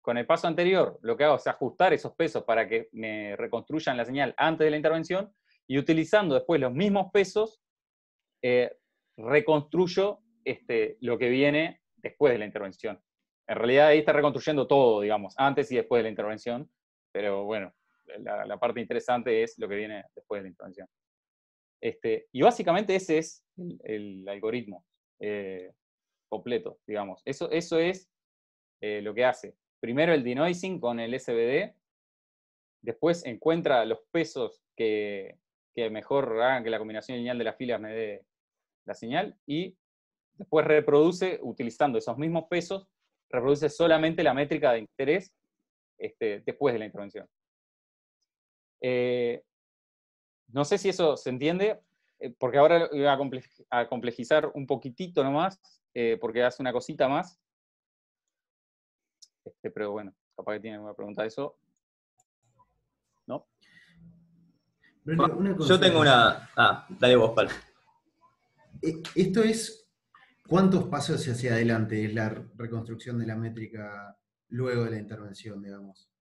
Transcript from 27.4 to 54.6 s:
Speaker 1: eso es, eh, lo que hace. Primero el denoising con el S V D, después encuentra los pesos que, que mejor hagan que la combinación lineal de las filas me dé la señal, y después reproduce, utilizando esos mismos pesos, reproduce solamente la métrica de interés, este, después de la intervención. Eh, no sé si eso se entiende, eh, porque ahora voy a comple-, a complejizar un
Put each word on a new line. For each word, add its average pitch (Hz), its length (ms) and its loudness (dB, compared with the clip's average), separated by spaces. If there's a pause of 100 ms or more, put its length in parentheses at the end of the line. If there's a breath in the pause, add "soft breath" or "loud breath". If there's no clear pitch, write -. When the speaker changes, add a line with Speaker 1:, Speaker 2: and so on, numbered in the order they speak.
Speaker 1:
eso 170 280 -2
es, 180 320 -2 (680)
eh, 104 220 -6
lo 104 100 -8
que 120 140 0
hace. 127 280 -4 (240)
Primero 147 360 2
el 135 100 2
denoising 175 560 -2
con 120 180 -4
el 117 140 -6
S 127 180 -8
V 117 160 0
D, 151 280 -2 (1040)
después 170 460 -2
encuentra 139 580 0
los 113 160 -4 (100)
pesos 147 520 -4 (120)
que, 104 640 -4 (360)
que 113 160 -4
mejor 113 500 -2
hagan 127 240 2
que 113 60 -4
la 110 80 -4
combinación 110 400 -10
lineal 120 180 -6
de 117 80 -4
las 107 120 -4
filas 120 220 -4
me 110 140 -10
dé 107 320 -8 (600)
la 101 80 -10
señal, 151 520 -6
y 170 300 -6 (580)
después 151 320 0
reproduce, 156 760 4
utilizando 120 560 -2
esos 113 200 -6
mismos 160 320 -2
pesos, 180 360 -4 (440)
reproduce 139 400 2
solamente 160 520 2
la 139 120 4
métrica 143 380 2
de 117 80 2
interés, 139 540 -2 (640)
este, 107 420 -6
después 120 340 -2
de 113 40 -4
la 110 60 -6
intervención. 101 420 -14 (1600)
Eh, 123 600 -2 (1040)
no 139 180 -2
sé 202 100 2
si 190 140 0
eso 165 260 2
se - 140 -6
entiende, 170 500 0 (400)
eh, 123 180 -12
porque 127 200 0
ahora 165 340 8
voy 143 140 0
a 139 100 4
comple-, 131 540 -8
a 120 180 0
complejizar 123 640 0
un 139 120 -10